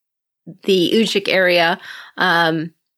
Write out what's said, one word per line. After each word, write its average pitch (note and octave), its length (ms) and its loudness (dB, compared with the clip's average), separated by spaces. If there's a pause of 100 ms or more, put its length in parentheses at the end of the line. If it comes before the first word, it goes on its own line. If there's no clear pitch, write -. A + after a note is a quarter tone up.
(640)
the F#3 300 2
Ujik G#3 340 0
area, F3 520 2 (380)
um, E3+ 560 0 (240)